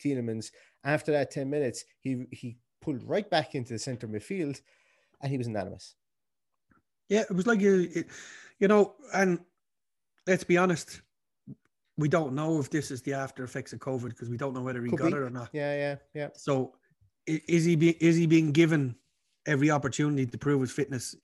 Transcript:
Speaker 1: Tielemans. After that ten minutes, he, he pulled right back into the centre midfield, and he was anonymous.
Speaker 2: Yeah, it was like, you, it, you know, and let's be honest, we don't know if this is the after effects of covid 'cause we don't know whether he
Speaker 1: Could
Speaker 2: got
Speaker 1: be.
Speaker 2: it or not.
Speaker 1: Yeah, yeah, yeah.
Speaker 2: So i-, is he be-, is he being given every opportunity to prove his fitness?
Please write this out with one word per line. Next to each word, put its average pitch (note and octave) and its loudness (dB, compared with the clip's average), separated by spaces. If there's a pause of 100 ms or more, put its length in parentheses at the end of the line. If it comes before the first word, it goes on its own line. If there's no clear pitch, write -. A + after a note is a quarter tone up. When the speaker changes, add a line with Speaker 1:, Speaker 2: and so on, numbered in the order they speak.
Speaker 1:
Tielemans. A#2 -4 (320)
After D3 -2
that C#3+ 0
ten C3+ -6
minutes, C#3+ -4 (140)
he, B2+ -6
he A#2+ -12 (240)
pulled C3 -6
right E3+ -4
back D#3 -2
into A#2+ -6
the A2 -6
centre A#2+ -8
midfield, C#3+ -6 (580)
and C#3 -6
he C#3 -2
was B2 -4
anonymous. G2 -8 (1160)
Speaker 2:
Yeah, G#3 2
it G3 -4
was F3+ 0
like, A#3 2
you, F#3+ 4
it, E3 -4 (520)
you G3 4
know, G#3 6 (180)
and F#3+ 4 (880)
let's F3+ 2
be F3 4
honest, F3+ 0 (960)
we D3 0
don't D3+ 2
know D#3 0
if C3 -4
this D3 -2
is B2+ -10
the C#3 -6
after C3+ -6
effects B2+ -10
of A2+ -12
covid B2 -6
'cause A#2 -10
we A#2+ -6
don't C#3 -4
know B2+ -6
whether B2 -6
he A#2+ -4
Speaker 1:
Could D3+ 0
Speaker 2:
got E3 2
Speaker 1:
be. D3+ -2
Speaker 2:
it C#3+ -2
or C3 -4
not. A#2+ -10
Speaker 1:
Yeah, C#3+ -4
yeah, C#3+ -4 (180)
yeah. D3 -8
Speaker 2:
So C3 -2 (540)
i-, D#3 -2
is E3 2
he E3+ 4
be-, E3 4
is E3 6
he E3+ 4
being D#3+ 6
given D3 4 (520)
every D3+ 4
opportunity D3 0
to A#2 -6
prove C#3+ 2
his A#2+ -2
fitness? C3+ -4